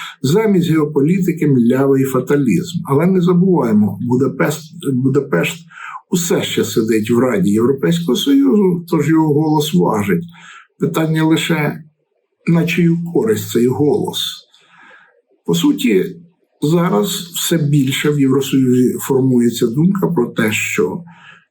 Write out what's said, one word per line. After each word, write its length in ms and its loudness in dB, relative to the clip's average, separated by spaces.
Замість 500 2
геополітики — 760 2
млявий 560 4
фаталізм. 760 0
Але 160 2
не 160 2
забуваємо, 800 2
Будапешт, 600 -2
Будапешт 720 -2
усе 320 -2
ще 200 -4
сидить 480 -2
в 80 2
Раді 300 0
Європейського 680 0
Союзу, 760 2
тож 200 -2
його 240 2
голос 400 0
важить. 500 0
Питання 440 -2
лише, 560 -2
на 180 2
чию 320 0
користь 360 -2
цей 180 0
голос. 520 -2
По 100 0
суті, 500 2
зараз 500 0
все 460 -4
більше 520 0
в 100 -2
Євросоюзі 800 2
формується 680 0
думка 400 0
про 180 0
те, 260 -2
що 520 -4